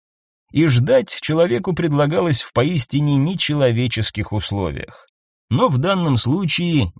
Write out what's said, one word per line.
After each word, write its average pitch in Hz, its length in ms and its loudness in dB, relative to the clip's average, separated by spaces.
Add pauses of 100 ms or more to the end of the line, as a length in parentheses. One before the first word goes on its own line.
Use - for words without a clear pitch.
(500)
И 160 160 2
ждать 139 540 2
человеку 165 540 0
предлагалось 156 680 0
в - 140 -8
поистине 147 600 0
нечеловеческих 127 1160 -2
условиях. 98 720 -6 (440)
Но 202 180 2
в 147 80 0
данном 170 400 0
случае 156 840 -2